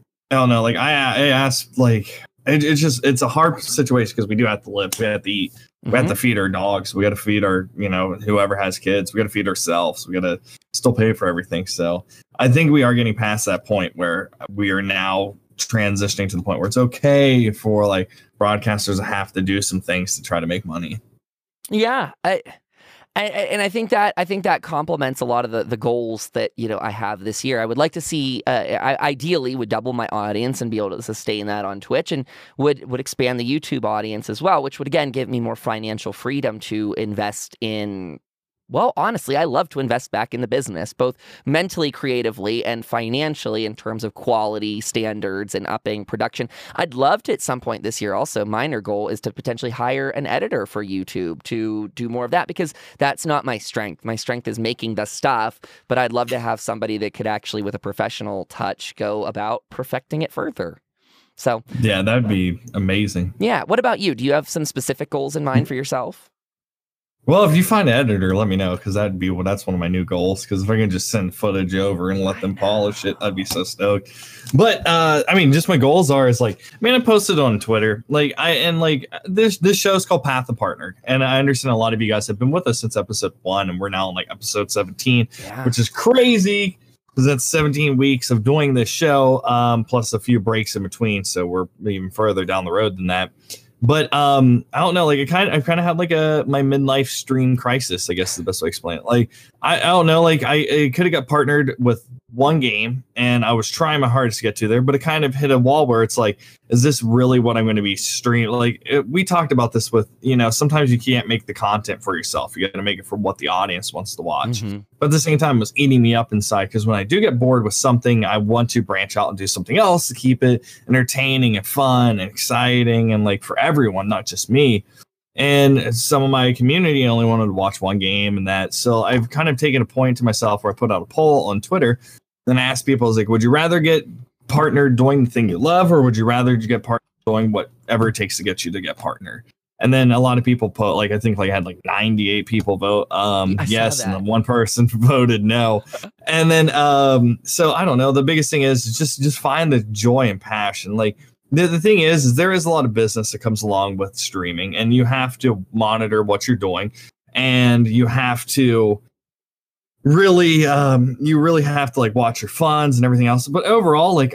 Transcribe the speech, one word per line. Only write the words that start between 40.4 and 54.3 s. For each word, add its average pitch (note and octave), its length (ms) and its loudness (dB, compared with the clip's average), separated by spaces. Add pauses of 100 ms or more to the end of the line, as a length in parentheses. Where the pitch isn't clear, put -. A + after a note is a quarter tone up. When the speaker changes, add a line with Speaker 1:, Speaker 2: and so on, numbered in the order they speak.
Speaker 2:
the A#2+ 80 -4
business, G#2+ 460 -6
both B2+ 240 -2 (260)
mentally, D#3+ 460 -2
creatively, A#2 760 -4
and A#2 220 -6
financially A#2 800 -4
in G#2+ 80 -8
terms A2 280 -10
of A2 120 -6
quality G#2+ 640 -2
standards G#2 760 -6
and G2 120 -6
upping G#2+ 400 -6
production. A#2 420 -6 (280)
I'd D#3+ 180 -4
love C#3+ 300 2
to, - 100 -2
at - 80 -6
some B2 180 -6
point A#2 220 -8
this - 180 -6
year G2+ 140 -4
also, G#2 320 -4
minor A2+ 340 -4
goal G#2 280 -4
is G#2 140 -6
to G#2+ 100 -6
potentially A#2+ 400 -8
hire C3 380 -4
an C#3 160 -6
editor C3+ 380 -4
for G#2 180 -8
YouTube F#2 600 -8
to A2 460 -6
do A#2+ 200 -10
more A#2+ 160 -6
of A#2+ 60 -8
that, F3 180 -2
because E3+ 240 -6 (240)
that's C#3 300 -2
not D3 180 -2
my A#2+ 140 -4
strength. G#2 480 -10
My A2+ 100 -6
strength A#2+ 320 -8